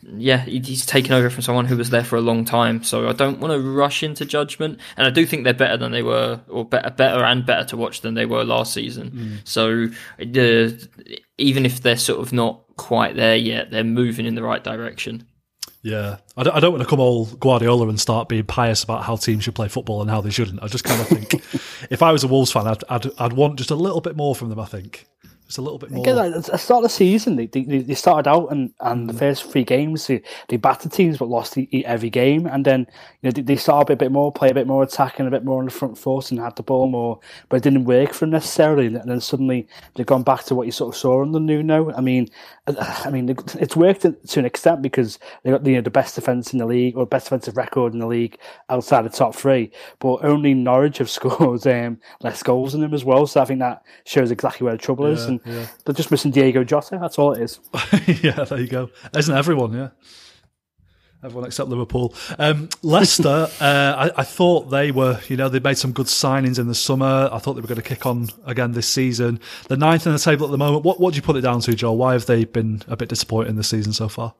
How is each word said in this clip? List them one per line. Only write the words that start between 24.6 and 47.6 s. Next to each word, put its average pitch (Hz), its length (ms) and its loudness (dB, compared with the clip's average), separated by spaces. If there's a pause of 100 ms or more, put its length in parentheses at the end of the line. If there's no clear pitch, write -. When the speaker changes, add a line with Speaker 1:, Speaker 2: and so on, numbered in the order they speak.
Speaker 2:
I 101 60 -8
think. - 400 -16 (420)
Just - 100 -12
a 131 40 -8
little 147 160 -10
bit 131 120 -16
more. 131 120 -6
Speaker 3:
Again, 254 160 4 (160)
at 165 100 -6
the - 120 -4
start 240 220 4
of 226 60 2
the 226 40 4
season, 208 480 4
they, 117 100 -2
they, 135 160 -4
they 135 320 -2
started 151 360 4
out 165 220 4
and, 135 280 -2
and 120 280 -2
the 117 40 -6
Speaker 2:
Mm. 117 60 -8
Speaker 3:
first 139 320 0
three 131 140 2
games, 151 420 0
they, 123 160 0 (260)
they 123 80 -2
battered 131 360 0
teams 165 260 2
but 120 100 -4
lost - 300 -2
e-, 131 140 -2
e-, 131 120 0
every 117 240 -4
game. 135 380 2
And 139 180 -2
then, 131 220 4 (340)
you 127 80 0
know, - 40 2
they, 139 100 -4
they 139 140 2
started 143 360 4
a 135 40 2
bit 127 160 0
more, 143 200 2
play 139 180 2
a 127 40 2
bit 127 140 0
more 135 140 2
attack 135 360 -2
and 131 100 -2
a - 40 -2
bit 120 120 -2
more 131 140 -2
on 131 80 -4
the 127 40 -6
front 123 280 -8
foot 131 320 -4
and 120 100 -4
had 117 160 -8
the - 60 -12
ball 131 260 2
more, 117 300 -4 (320)
but 131 60 2
it 123 80 2
didn't 139 200 4
work 123 300 4
for - 60 -6
them 160 100 0
necessarily. 156 560 4
And 113 240 -6
then 123 100 -2
suddenly 131 460 -2 (300)
they've 123 100 -4
gone 131 160 4
back 131 220 2
to - 100 -2
what 127 100 -2
you 117 80 -6
sort 117 220 -6
of - 40 -10
saw 131 240 4
under 156 180 0
Nuno. 156 520 2
I 131 80 -6
mean, 127 280 2 (380)
I, - 400 -6
I 135 40 -4
mean, 127 260 -2 (240)
it's 147 160 -2
worked 185 260 4
to - 360 0
an 131 80 2
extent 165 340 2
because 127 380 -2 (240)
they 131 80 0
got, 135 160 2
you 135 80 6
know, 123 80 2
the 107 80 -4
best - 240 0
defense 123 400 -4
in 127 60 0
the 113 60 -2
league 123 300 0
or 127 80 0
best 127 220 -2
defensive 123 320 -4
record 120 340 -2